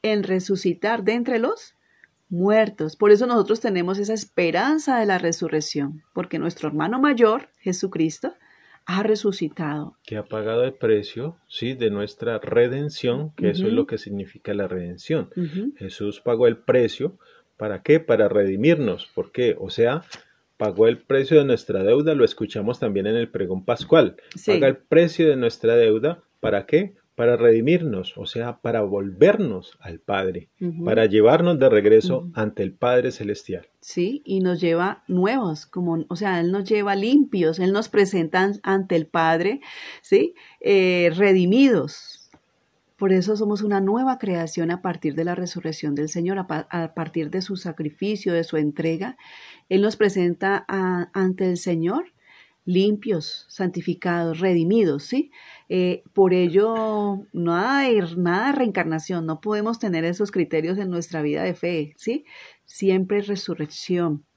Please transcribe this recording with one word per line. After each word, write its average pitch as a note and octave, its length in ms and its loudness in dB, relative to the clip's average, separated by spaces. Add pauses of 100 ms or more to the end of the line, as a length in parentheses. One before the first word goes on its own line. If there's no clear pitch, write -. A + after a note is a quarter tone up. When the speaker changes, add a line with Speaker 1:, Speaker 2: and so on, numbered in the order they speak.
Speaker 1:
en G#3+ 200 0
resucitar F#3+ 800 -2
de G#3 100 2
entre A#3+ 240 -2
los E4 360 -4 (560)
muertos. G3+ 680 0
Por G#3 140 6
eso G#3 160 8
nosotros A3+ 340 0
tenemos F#3+ 380 -2
esa G3+ 140 -4
esperanza A3 840 0
de A3 80 0
la F#3+ 100 2
resurrección, D#3 840 -4 (100)
porque - 260 -6
nuestro D#3 300 -6
hermano D#3 320 -4
mayor, A#3+ 480 2 (120)
Jesucristo, F#3 760 -4 (500)
ha F#3 180 -4
resucitado. F3 1000 -4
Speaker 2:
Que G#2+ 140 -10
ha G#2 60 -8
pagado A2 400 -2
el C3 100 -4
precio, A2+ 600 -2 (120)
¿sí? B2+ 260 -6
de A#2 160 0
nuestra G#2 480 -6
redención, C3+ 960 0
que F3 160 0
eso E3+ 120 -2
es G3+ 60 0
Speaker 1:
Ujú. A3+ 80 2
Speaker 2:
lo C#4 100 2
que - 120 -6
significa - 560 -10
la G2 140 -4
redención. F#2 680 -6
Speaker 1:
Ujú. F3+ 420 -6
Speaker 2:
Jesús G#2 420 -8
pagó A#2+ 260 2
el A#2 120 4
precio, B2+ 600 0 (380)
¿para G#2 260 -6
qué? D#3 160 4
Para G#2+ 300 2
redimirnos. G#2 840 0
¿Por - 180 -8
qué? B2 260 0
O F#2+ 120 -10
sea, B2 320 0 (560)
pagó G#2 280 4
el A#2+ 120 2
precio C3+ 400 2
de C#3+ 80 6
nuestra G#2 360 -2
deuda, C#3+ 320 2
lo B2 120 4
escuchamos A2 520 -4
también G2+ 280 -2
en A2 100 0
el A#2 140 -4
pregón F#2 340 -6
pascual. B2+ 520 2 (200)
Speaker 1:
Sí. - 160 -2
Speaker 2:
Paga D3+ 160 4
el B2+ 80 2
precio E3 540 4
de C3+ 60 2
nuestra A#2 400 0
deuda, A#2 460 4 (180)
¿para G2+ 260 0
qué? F#3+ 280 0 (200)
Para A#2+ 220 2
redimirnos, A#2 800 2
o G#2 100 -12
sea, A#2 320 -8
para A#2 240 -2
volvernos G2+ 1000 0
al E2+ 180 -16
Padre, F#2+ 520 -6 (100)
Speaker 1:
Ujú. E3+ 240 -8
Speaker 2:
para A2+ 220 2
llevarnos C#3+ 520 4
de C3 100 4
regreso A2 500 4
Speaker 1:
Ujú. - 180 -10
Speaker 2:
ante G#2+ 260 -4
el F#2 100 -4
Padre B2 380 0
Celestial. G2+ 560 -10 (140)
Speaker 1:
Sí, G#3+ 440 -6
y F#3+ 140 -4
nos F3+ 220 -2
lleva F3 480 -2
nuevos, F#3 580 -2
como, E3+ 420 -4
o F3 60 -6
sea, F#3 240 -2
Él F3 140 0
nos G3 160 -4
lleva G3+ 260 0
limpios, G3 640 2
Él F#3 140 2
nos G#3+ 160 -2
presenta F#3 560 2
an-, G3+ 180 -2
ante F#3+ 320 -2
el D#3+ 140 0
Padre, E3+ 520 0 (400)
¿sí? - 340 2 (260)
Eh, F3+ 560 4
redimidos. F#3+ 1120 2 (680)
Por F#3+ 160 0
eso F#3+ 240 2
somos G#3 260 -2
una G3+ 180 0
nueva B3 380 0
creación E3+ 520 -4
a F3+ 100 -4
partir D#3+ 360 -4
de E3 80 -2
la F3 100 -4
resurrección E3 600 -6
del D3+ 120 -4
Señor, F3 300 -4
a F#3 80 -8
pa-, D#3+ 240 -8
a E3 240 -8
partir E3 360 -6
de F#3+ 120 -6
su F#3+ 140 -8
sacrificio, F3+ 760 -6
de E3 120 0
su D#3+ 140 -4
entrega. D#3 580 -4 (520)
Él F#3+ 140 2
nos G#3+ 140 0
presenta G3 720 0
a, F#3 460 -2
ante F#3 360 0
el F3 60 -2
Señor F3+ 560 -4 (520)
limpios, G3 840 -2
santificados, F3 920 -4
redimidos, F3 640 2
¿sí? C#4+ 260 -4 (400)
Eh, F3+ 320 -2 (100)
por F#3+ 220 4
ello, G#3 880 0 (100)
nada G3 560 0
de, G#3 160 4 (120)
nada F3+ 320 0
de C#4+ 100 0
reencarnación, E3+ 680 -2
no D#3+ 160 -6
podemos G#3+ 380 -4
tener E3+ 260 -2
esos F3+ 260 -2
criterios E3+ 460 0
en G3 140 -4
nuestra E3 320 -6
vida D3 220 -2
de F3+ 100 -2
fe, E3 420 -4
¿sí? C4 300 -6 (400)
Siempre F#3+ 560 0
resurrección. F3 1000 -4 (120)